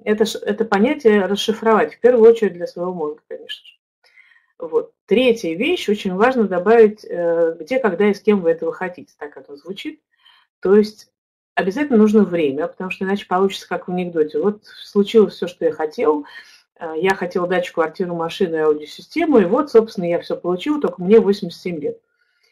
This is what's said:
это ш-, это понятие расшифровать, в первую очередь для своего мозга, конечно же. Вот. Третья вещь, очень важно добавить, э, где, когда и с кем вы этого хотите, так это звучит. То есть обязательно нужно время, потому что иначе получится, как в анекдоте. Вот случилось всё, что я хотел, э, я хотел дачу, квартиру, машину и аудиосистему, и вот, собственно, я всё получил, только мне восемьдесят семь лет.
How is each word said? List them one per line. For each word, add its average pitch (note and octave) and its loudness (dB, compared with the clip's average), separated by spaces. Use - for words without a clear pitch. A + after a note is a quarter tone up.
это G#3+ 0
ш-, - -4
это G#3 -4
понятие G#3 2
расшифровать, G3+ 0
в - -20
первую A#3 6
очередь G#3 2
для F3 -8
своего F3+ -8
мозга, D3+ -8
конечно - -16
же. - -20
Вот. D#3+ -4
Третья A3 0
вещь, D4 -4
очень G#3 -4
важно A3+ 2
добавить, G#3 4
э, E3+ 0
где, B3+ -4
когда G3+ 0
и G3 2
с G3 -12
кем G3+ 0
вы E3 2
этого D#3+ -4
хотите, F3+ -12
так D3 -16
это C#3+ -20
звучит. G3+ -14
То F#3+ 4
есть - 0
обязательно A3 0
нужно G#3+ 6
время, E3 -2
потому F3+ -10
что - -8
иначе G3 -4
получится, G3 -2
как F3+ -8
в F#3 -8
анекдоте. E3 -4
Вот G#3 -2
случилось - 0
всё, F3+ -6
что - -6
я D#3 0
хотел, D#3 -2
э, D#3+ -10
я F#3 0
хотел F3+ -4
дачу, F3+ -4
квартиру, E3+ -4
машину E3 -4
и D#3 -2
аудиосистему, D#3 0
и F#3 4
вот, C#4 -2
собственно, A3 2
я E3+ -2
всё - -8
получил, A3+ -4
только F#3 -4
мне G3+ 6
восемьдесят F#3+ 0
семь E3+ -8
лет. D3+ -8